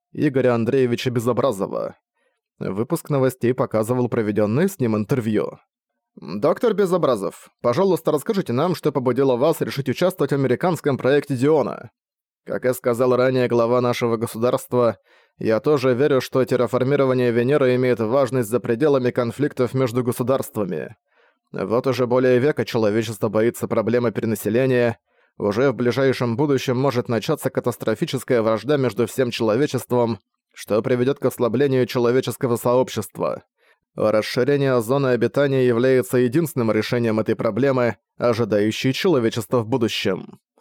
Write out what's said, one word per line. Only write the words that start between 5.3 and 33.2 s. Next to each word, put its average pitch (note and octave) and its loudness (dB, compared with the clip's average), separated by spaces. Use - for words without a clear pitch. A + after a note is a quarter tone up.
Доктор D3 -2
Безобразов, D#3+ 0
пожалуйста, D#3+ 0
расскажите F#3+ -2
нам, D#3 0
что D3 -2
побудило B2+ 2
вас D3 0
решить C3+ -4
участвовать D3 0
в - 2
американском C#3 0
проекте C#3+ 2
Диона. C3 0
Как - -6
и B2+ 2
сказал B2 0
ранее B2+ 2
глава A#2 2
нашего A#2+ 0
государства, A#2+ -2
я G#2+ 0
тоже C3 2
верю, C3 2
что - -2
терраформирование B2+ 2
Венеры B2+ 2
имеет B2 0
важность B2 0
за A#2 0
пределами B2 0
конфликтов B2 -2
между B2+ 0
государствами. A2 -4
Вот G2+ -2
уже B2 0
более B2+ 4
века B2+ 0
человечество A2 -2
боится A2 0
проблемы A2+ 0
перенаселения. A#2 0
Уже G#2+ 0
в B2 -2
ближайшем A#2+ 0
будущем C3+ 0
может B2+ 0
начаться B2+ -2
катастрофическая B2 -2
вражда A2 0
между A#2+ 0
всем B2 -2
человечеством, A#2 0
что G#2 -2
приведёт B2 0
к - -4
ослаблению B2+ 0
человеческого A#2+ 0
сообщества. A2+ -2